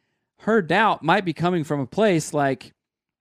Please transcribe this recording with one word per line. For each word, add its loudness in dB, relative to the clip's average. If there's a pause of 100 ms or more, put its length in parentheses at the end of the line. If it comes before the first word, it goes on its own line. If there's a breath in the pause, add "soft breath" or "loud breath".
(400)
her 0
doubt 0
might 2
be -4
coming -2
from -4
a -4
place 0
like, -2 (480)